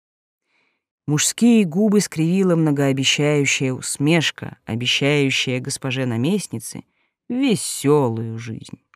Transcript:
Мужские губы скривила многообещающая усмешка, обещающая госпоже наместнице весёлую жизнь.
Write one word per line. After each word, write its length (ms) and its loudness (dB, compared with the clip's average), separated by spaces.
Мужские 580 4
губы 360 2
скривила 540 2
многообещающая 1200 0
усмешка, 920 -2
обещающая 960 0
госпоже 460 -6
наместнице 800 -4
весёлую 1080 0
жизнь. 460 -12